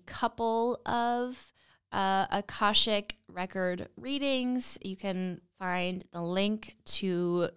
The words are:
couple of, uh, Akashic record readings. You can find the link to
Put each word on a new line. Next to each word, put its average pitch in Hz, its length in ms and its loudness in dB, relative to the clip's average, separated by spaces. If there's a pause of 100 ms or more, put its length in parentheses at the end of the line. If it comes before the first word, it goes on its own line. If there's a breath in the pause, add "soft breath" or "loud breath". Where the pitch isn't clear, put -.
couple 233 800 0
of, 240 640 -2 (400 soft breath)
uh, 190 380 2
Akashic 208 840 2 (120)
record 180 600 -4 (100)
readings. 254 840 -2
You 190 140 -6
can 185 460 -4 (180)
find 180 520 -2
the 170 120 -6
link 196 520 0 (100)
to 175 720 2